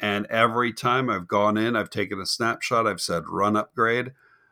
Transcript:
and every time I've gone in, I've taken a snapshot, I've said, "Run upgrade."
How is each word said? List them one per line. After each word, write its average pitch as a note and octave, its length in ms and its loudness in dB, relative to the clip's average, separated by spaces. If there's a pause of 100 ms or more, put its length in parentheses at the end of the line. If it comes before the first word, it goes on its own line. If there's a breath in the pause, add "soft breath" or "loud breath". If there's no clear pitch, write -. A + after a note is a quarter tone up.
and G#2 260 -2
every A#2 460 2
time B2+ 380 0
I've F#2 160 -4
gone G#2 300 2
in, A2+ 180 0
I've G#2 160 -2
taken F#2+ 300 -4
a F2+ 60 -8
snapshot, A#2 600 0
I've G2 140 -2
said, E2+ 280 -2
"Run G2+ 280 2
upgrade." A#2 560 0 (400 soft breath)